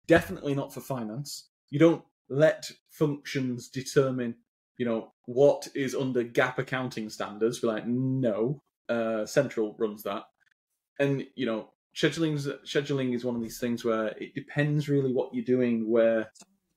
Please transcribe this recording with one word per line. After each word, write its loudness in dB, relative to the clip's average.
definitely 2
not -4
for -12
finance. -8
You 0
don't 8
let 2
functions -2
determine 0
you -2
know, -2
what 4
is -2
under 0
gap 0
accounting -4
standards. -2
Be 0
like, -2
"No, 0
uh, -2
Central 0
runs -4
that." -6
And, 0
you -4
know, -4
scheduling's, 0
scheduling 0
is -4
one -2
of -2
these -8
things -2
where 0
it -8
depends 0
really 2
what -2
you're -4
doing, 2
where 4